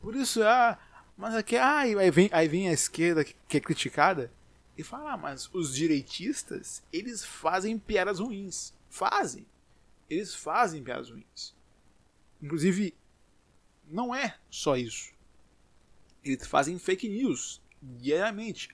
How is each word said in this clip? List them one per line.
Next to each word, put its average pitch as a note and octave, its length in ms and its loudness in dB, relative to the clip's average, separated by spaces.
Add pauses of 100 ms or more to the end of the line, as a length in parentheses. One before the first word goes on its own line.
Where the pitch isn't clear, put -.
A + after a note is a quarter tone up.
Por A3 140 -8
isso, B3 280 0
ah, A#3 340 6 (380)
mas A3 200 -6
aqui, A3 200 0
ai, C4 380 4
aí G3 160 6
vem, E3 240 8
aí D#3+ 140 6
vem F3+ 200 0
a E3+ 60 2
esquerda D#3+ 500 2
que, - 120 -8 (120)
que D3+ 100 0
é - 20 6
criticada D3 720 0 (460)
e D3+ 60 -12
fala, C#4+ 300 -10
"Ah, A3+ 40 -8
mas C#3 360 -10
os D#3+ 220 -2
direitistas, - 1160 -2
eles G#3+ 320 -8
fazem F#3+ 540 -2
piadas G3 420 0
ruins." G3 540 -8 (160)
Fazem. - 560 -2 (640)
Eles F#3 240 -4
fazem E3 500 -2
piadas A#2+ 260 -8
ruins. - 460 -18 (840)
Inclusive, E3+ 520 2 (920)
não A#3 260 -4
é C4 240 -4 (120)
só - 260 0
isso. A#2+ 380 -6 (1080)
Eles C3+ 240 -6
fazem C#3+ 320 2
fake F#3+ 280 -2
news G#3 540 -4 (200)
diariamente, E3 920 -4